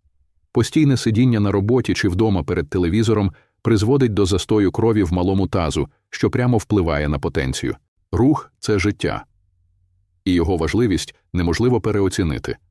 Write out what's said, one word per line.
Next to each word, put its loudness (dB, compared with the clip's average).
Постійне 2
сидіння 2
на 0
роботі 0
чи 0
вдома 2
перед -4
телевізором 0
призводить 2
до 2
застою 0
крові 0
в 0
малому 0
тазу, -2
що -2
прямо 0
впливає 0
на -2
потенцію. -4
Рух — 0
це -2
життя. -4
І 0
його 0
важливість -2
неможливо 0
переоцінити. -2